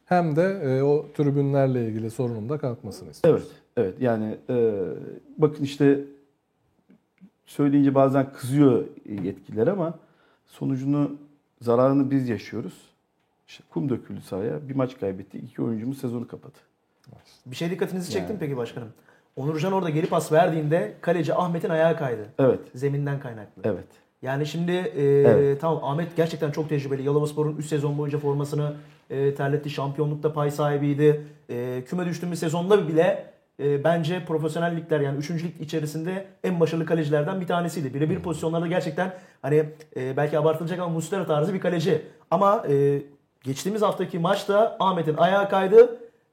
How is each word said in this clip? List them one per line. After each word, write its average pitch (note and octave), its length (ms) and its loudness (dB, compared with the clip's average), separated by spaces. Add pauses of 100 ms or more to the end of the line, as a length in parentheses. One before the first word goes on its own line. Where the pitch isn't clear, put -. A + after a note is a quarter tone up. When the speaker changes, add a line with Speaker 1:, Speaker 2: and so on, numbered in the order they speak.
Speaker 1:
hem F3 300 2
de, F#3+ 280 2
e, C3 180 2
o D3 240 2 (100)
tribünlerle C#3 720 2
ilgili A2 220 -4
sorunun A#2 380 -4
da D3 100 -4
kalkmasını A2+ 520 -8
istiyoruz. A#2 340 4
Speaker 2:
Evet, - 180 -20 (140)
evet. G2 240 0
Yani, A2 360 0 (140)
e, A#2 220 2 (640)
bakın D3 260 0
işte C#3 360 4 (1500)
söyleyince C#3+ 480 2
bazen C3+ 380 4
kızıyor C3 520 4 (380)
yetkililer G2 440 -2
ama E3+ 280 -2 (520)
sonucunu, C#3 640 -2 (500)
zararını B2+ 500 4
biz C3+ 180 0
yaşıyoruz. A2+ 460 -6 (720)
İşte - 220 -20
kum D#3+ 180 -4
döküldü G2+ 320 -6
sahaya, C3 480 -8
bir C3+ 60 -8
maç C3 260 -2
kaybettik, G2 440 -8
iki B2+ 180 -10
oyuncumuz A#2+ 360 -4
sezonu A#2+ 300 -8
kapadı. - 260 -18 (920)
Speaker 3:
Bir B2+ 100 -14
şey E3+ 140 -4
dikkatinizi F#3 420 -6
çekti F#3 140 -4
mi F3+ 40 -8
Speaker 2:
Yani. E3 100 -6
Speaker 3:
peki C#3+ 160 -6
başkanım? A#2 320 -8 (480)
Onurcan D#3 360 -2
orada F#3 180 0
geri D#3 160 0
pas D#3+ 260 0
verdiğinde E3 680 2
kaleci E3+ 340 0
Ahmet'in F3 340 -2
ayağı D#3+ 300 4
kaydı. A#2 280 -4 (120)
Speaker 2:
Evet. B2 220 4 (140)
Speaker 3:
Zeminden C#3+ 460 -2
kaynaklı. A2+ 440 -14
Speaker 2:
Evet. F#2 220 -2 (360)
Speaker 3:
Yani C#3 240 -4
şimdi, E3+ 260 -4
e, F3+ 320 -2
Speaker 2:
Evet. C#3 560 6
Speaker 3:
tamam D#3+ 240 -2
Ahmet D#3 320 -4
gerçekten E3 340 0
çok D3+ 180 -4
tecrübeli. C3+ 340 -4
Yalavaspor'un D3 540 0
üç D3 100 -8
sezon D3 320 -2
boyunca D3 200 -4
formasını, D3 560 -2 (360)
e, C#3 240 0
terletti. C#3+ 360 -2
Şampiyonlukta D3+ 640 -4
pay D3 180 0
sahibiydi. D3 760 2 (240)
E, B2+ 360 -6
küme F3+ 200 -4
düştüğümüz F3 320 -4
sezonda F3 500 2
bile, E3+ 440 2 (280)
e, C#3 240 0
bence E3+ 400 0
profesyonel E3 520 -2
ligler D#3+ 240 0
yani C#3 180 -2
üçüncü D#3+ 280 -4
lig - 140 -10
içerisinde D#3+ 640 -6 (180)
en F#3 160 0
başarılı D#3+ 260 2
kalecilerden E3 540 0
bir F3 60 -6
tanesiydi. E3+ 480 -2
Birebir D#3 220 0
Speaker 2:
Hı. F3 60 -6
Speaker 3:
pozisyonlarda E3 440 -2
gerçekten F3+ 480 -2 (280)
hani, D3+ 220 2 (320)
e, B2+ 200 -4
belki D3+ 220 0
abartılacak D#3+ 420 0
ama F3+ 140 -4
Muslera E3+ 320 -4
tarzı E3 280 0
bir F#3 60 -4
kaleci. E3+ 420 0 (280)
Ama, G3 380 4
e, C#3+ 340 2 (400)
geçtiğimiz F#3+ 400 -4
haftaki F#3 360 0
maçta G3+ 640 2
Ahmet'in E3+ 360 0
ayağı F#3+ 340 4
kaydı. G3+ 480 8 (340)